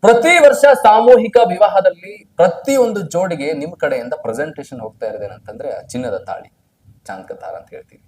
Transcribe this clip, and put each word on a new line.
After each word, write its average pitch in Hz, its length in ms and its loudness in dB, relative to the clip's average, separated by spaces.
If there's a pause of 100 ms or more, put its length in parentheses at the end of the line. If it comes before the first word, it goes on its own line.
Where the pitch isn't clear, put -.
ಪ್ರತಿ 240 380 4
ವರ್ಷ 285 260 4 (180)
ಸಾಮೂಹಿಕ 226 540 4 (120)
ವಿವಾಹದಲ್ಲಿ 190 880 -2
ಪ್ರತಿಯೊಂದು 220 640 0
ಜೋಡಿಗೆ 165 520 -6
ನಿಮ್ 156 240 -10
ಕಡೆಯಿಂದ 127 360 -6 (100)
ಪ್ರೆಸೆಂಟೇಷನ್ 135 580 -10
ಹೋಗ್ತಾ 110 260 -12
ಇರೋದೇನಂತಂದ್ರೆ 107 640 -12
ಆ - 120 -12
ಚಿನ್ನದ 120 340 -10
ತಾಳಿ, - 360 -14 (540)
ಚಾಂದ್ 95 200 -16
ಕತಾರ 82 280 -16
ಅಂತ 82 160 -20
ಹೇಳ್ತೀವಿ. - 380 -20